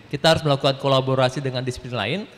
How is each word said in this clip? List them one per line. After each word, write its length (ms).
Kita 260
harus 80
melakukan 340
kolaborasi 640
dengan 240
disiplin 320
lain. 240